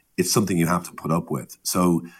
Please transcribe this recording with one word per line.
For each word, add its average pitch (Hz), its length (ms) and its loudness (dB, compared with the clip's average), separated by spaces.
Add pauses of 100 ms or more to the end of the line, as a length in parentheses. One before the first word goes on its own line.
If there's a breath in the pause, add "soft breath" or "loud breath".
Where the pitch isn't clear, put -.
(160 loud breath)
It's 90 140 0
something 98 280 2
you 82 80 2
have 87 180 0
to - 80 -14
put - 180 -8
up 85 200 0
with. - 320 -6
So 90 400 2 (180 loud breath)